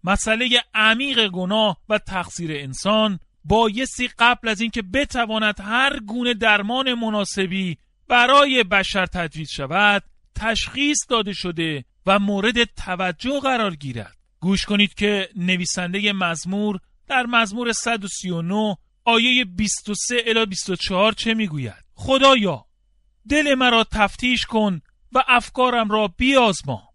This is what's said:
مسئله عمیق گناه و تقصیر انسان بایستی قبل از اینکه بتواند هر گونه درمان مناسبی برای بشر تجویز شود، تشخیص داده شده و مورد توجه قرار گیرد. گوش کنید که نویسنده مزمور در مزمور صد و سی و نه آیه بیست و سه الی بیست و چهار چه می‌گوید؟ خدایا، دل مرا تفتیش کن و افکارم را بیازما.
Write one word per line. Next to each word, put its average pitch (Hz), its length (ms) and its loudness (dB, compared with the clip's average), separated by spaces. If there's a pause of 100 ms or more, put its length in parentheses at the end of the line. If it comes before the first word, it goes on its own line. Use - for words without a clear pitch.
مسئله 226 560 2 (140)
عمیق 226 540 2
گناه 185 480 0 (120)
و 214 100 0
تقصیر 175 540 -6
انسان 185 680 -2 (260)
بایستی 226 640 0 (100)
قبل 233 300 2
از 208 120 -2
اینکه 226 220 -2
بتواند 220 800 -2
هر 240 380 -2
گونه 240 360 -4
درمان 226 600 2
مناسبی 190 840 -2 (300)
برای 254 560 6
بشر 190 420 0
تجویز 160 440 -6
شود، 196 520 0 (320)
تشخیص 269 640 -2 (100)
داده 214 240 -2
شده 160 520 -4 (220)
و 190 120 2
مورد 208 460 0
توجه 190 760 -4
قرار 233 340 0
گیرد. 131 420 -12 (240)
گوش 185 240 0
کنید 202 300 2
که 202 420 -2
نویسنده 180 760 -2
مزمور 185 680 -4 (260)
در 254 200 0
مزمور 233 460 -4
صد 226 320 -4
و 196 40 -8
سی - 220 -8
و 165 120 -4
نه 202 340 -2 (280)
آیه 240 400 2
بیست 190 440 -4
و 208 60 -4
سه - 320 -2
الی 226 200 2
بیست 190 240 -8
و 180 60 -2
چهار 196 360 0
چه 226 220 -2
می‌گوید؟ 156 500 -4 (100)
خدایا، 254 680 4 (640)
دل 285 260 2
مرا 247 380 4
تفتیش 226 540 0
کن 208 340 0 (320)
و 254 160 2
افکارم 247 600 2
را 208 200 2
بیازما. 220 880 2